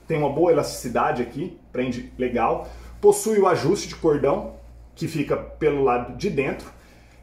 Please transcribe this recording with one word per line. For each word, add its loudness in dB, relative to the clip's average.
Tem -2
uma 0
boa 4
elasticidade 0
aqui, -8
prende -6
legal. -2
Possui 6
o 6
ajuste 2
de -12
cordão, 2
que -6
fica -2
pelo -2
lado 0
de -4
dentro. -4